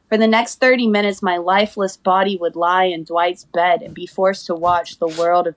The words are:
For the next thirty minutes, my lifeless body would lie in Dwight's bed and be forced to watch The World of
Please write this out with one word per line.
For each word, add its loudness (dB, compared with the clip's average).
For 0
the 4
next 0
thirty 2
minutes, 0
my 0
lifeless 0
body 0
would -4
lie 2
in -4
Dwight's -2
bed 0
and -16
be -14
forced -2
to -4
watch -2
The -2
World 2
of -8